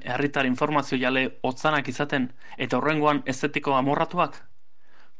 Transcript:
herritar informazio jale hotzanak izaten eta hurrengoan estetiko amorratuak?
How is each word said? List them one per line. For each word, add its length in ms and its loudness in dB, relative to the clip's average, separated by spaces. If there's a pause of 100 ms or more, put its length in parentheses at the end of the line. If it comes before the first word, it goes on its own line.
(120)
herritar 360 0
informazio 540 2
jale 220 4 (240)
hotzanak 440 2
izaten 360 0 (380)
eta 120 2
hurrengoan 420 4 (120)
estetiko 440 0
amorratuak? 640 2 (800)